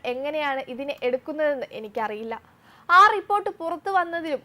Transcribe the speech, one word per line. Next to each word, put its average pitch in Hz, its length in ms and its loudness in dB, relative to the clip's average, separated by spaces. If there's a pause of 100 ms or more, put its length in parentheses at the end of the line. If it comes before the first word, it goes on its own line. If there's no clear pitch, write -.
എങ്ങനെയാണ് 277 640 -4
ഇതിനെ 277 340 -8
എടുക്കുന്നതെന്ന് 285 720 -2
എനിക്കറിയില്ല. 214 680 -8 (500)
ആ 381 240 10
റിപ്പോർട്ട് 403 360 -2
പുറത്തു 339 400 -6
വന്നതിലും 339 540 -2